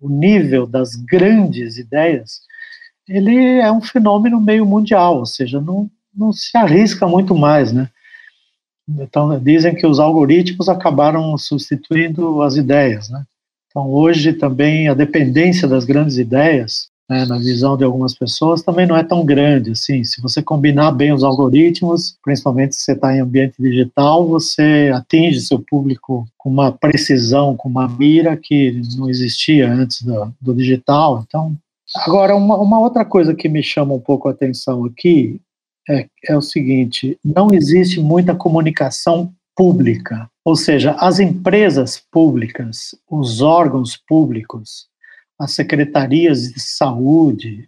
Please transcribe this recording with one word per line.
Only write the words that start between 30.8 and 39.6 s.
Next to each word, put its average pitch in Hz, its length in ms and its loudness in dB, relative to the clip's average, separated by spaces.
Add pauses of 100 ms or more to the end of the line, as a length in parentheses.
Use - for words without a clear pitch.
Então, 156 300 -6 (400)
agora, 196 400 2
uma, 202 220 2
uma 208 220 4
outra 233 260 2
coisa 160 300 2
que 165 120 -4
me 156 160 -2
chama 143 300 -2
um 127 60 -4
pouco 139 280 -2
a 135 40 -2
atenção 127 540 -4
aqui 123 540 0 (500)
é, 135 180 -2 (180)
é 151 120 0
o 139 40 0
seguinte: 131 840 -4
não 185 280 2
existe 175 460 2
muita 170 360 2
comunicação 165 1000 -2 (200)
pública, 117 760 0 (160)